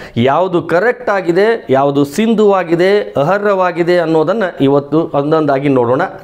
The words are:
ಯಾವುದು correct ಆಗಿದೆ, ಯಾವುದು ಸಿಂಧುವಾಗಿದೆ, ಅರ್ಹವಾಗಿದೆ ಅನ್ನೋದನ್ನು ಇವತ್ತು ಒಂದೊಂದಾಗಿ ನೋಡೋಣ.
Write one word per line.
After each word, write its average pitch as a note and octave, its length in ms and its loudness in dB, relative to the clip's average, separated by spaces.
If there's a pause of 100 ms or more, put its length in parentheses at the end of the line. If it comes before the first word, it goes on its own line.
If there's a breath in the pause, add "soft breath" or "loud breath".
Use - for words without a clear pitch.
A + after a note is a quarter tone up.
(160 loud breath)
ಯಾವುದು D#3+ 460 0
correct G#3+ 480 -2
ಆಗಿದೆ, G3 600 0
ಯಾವುದು C#3 340 2
ಸಿಂಧುವಾಗಿದೆ, G3 960 2
ಅರ್ಹವಾಗಿದೆ F3+ 1000 0
ಅನ್ನೋದನ್ನು D#3+ 640 0
ಇವತ್ತು C#3+ 500 0
ಒಂದೊಂದಾಗಿ C#3+ 540 0
ನೋಡೋಣ. B2+ 340 2 (220)